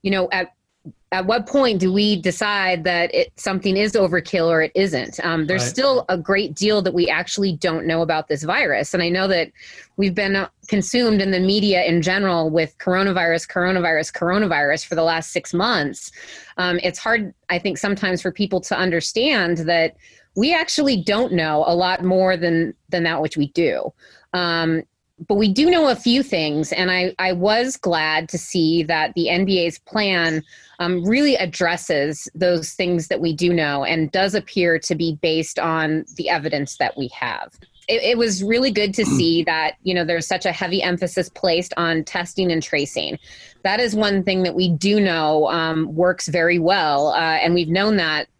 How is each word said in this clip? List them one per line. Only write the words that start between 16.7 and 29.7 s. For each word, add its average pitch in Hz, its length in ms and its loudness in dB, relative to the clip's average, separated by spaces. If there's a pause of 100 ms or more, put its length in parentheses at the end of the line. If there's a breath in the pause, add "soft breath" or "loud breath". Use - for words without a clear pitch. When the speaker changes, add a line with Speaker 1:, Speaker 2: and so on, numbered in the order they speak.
Speaker 1:
it's 175 180 -4
hard, 220 340 -2 (160)
I 175 100 -2
think, 180 180 -4
sometimes 190 440 -2
for 185 100 -2
people 190 300 -2
to - 160 -2
understand 185 840 0
that 165 380 0 (400 soft breath)
we 277 160 2
actually 302 420 0
don't 202 380 0
know 156 340 0
a 170 80 2
lot 180 300 0
more 185 320 4
than, 165 360 0 (140)
than 175 160 -2
that 160 180 0
which 156 140 -4
we 147 120 0
do. 139 440 0 (420 soft breath)
Um, 165 500 0 (440)
but 208 80 0
we 208 160 4
do 285 180 4
know 320 200 4
a 240 60 2
few 247 280 0
things, 156 480 -2
and 185 180 0
I, 185 300 0
I 185 140 0
was 220 440 0
glad 160 520 0
to 175 80 -6
see 165 460 0
that 156 300 -2
the 170 160 -2
N 185 160 2
B 190 140 0
A's 170 200 -2